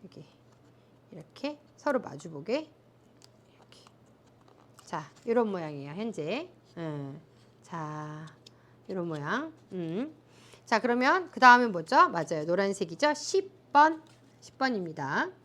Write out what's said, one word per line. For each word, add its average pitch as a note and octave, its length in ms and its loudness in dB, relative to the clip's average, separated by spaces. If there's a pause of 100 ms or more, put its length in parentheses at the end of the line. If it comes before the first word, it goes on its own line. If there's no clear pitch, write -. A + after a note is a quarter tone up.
여기 E3+ 200 -20 (880)
이렇게 D4 480 -12 (180)
서로 C4+ 220 0
마주보게 E3+ 680 -8 (840)
이렇게. - 240 -20 (1040)
자, D#3 280 -10 (140)
이런 A#3 240 0
모양이에요, D3+ 440 -8
현재. G#3 540 -6 (300)
음. D3 420 -8 (440)
자, D3+ 640 -12 (600)
이런 F3+ 200 -6
모양. E3+ 440 -4 (200)
음. F#3 440 -6 (500)
자, A3+ 140 2
그러면 B3+ 520 2
그 - 80 -12
다음에 B3 260 10
뭐죠? A#3 440 4
맞아요, D#3+ 360 -4
노란색이죠? G3 680 0
십 F#4+ 360 -4 (220)
번, D#4 300 6 (360)
십 - 200 -20
번입니다. F#3 720 -2 (140)